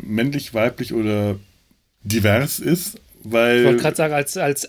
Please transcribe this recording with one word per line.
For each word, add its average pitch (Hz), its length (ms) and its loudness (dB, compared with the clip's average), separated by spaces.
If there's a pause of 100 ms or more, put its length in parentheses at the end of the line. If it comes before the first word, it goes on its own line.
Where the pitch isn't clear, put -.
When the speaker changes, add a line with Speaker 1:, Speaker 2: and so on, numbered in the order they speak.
Speaker 1:
männlich, 135 520 -4
weiblich 117 400 -2
oder 104 420 0 (680)
divers 107 580 0
ist, - 380 -2 (240)
weil 117 380 4
Speaker 2:
Ich 123 60 6
wollte 120 160 4
grad 156 140 0
sagen, 156 180 0
als, 143 240 -4
als, 143 300 -2